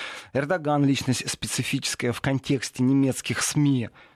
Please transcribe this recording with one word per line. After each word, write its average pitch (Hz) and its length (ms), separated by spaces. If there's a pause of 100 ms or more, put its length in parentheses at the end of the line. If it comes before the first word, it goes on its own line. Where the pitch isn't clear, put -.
(320)
Эрдоган — 147 540
личность 131 420
специфическая - 840
в - 100
контексте 135 600
немецких 131 600
сми. 139 480 (260)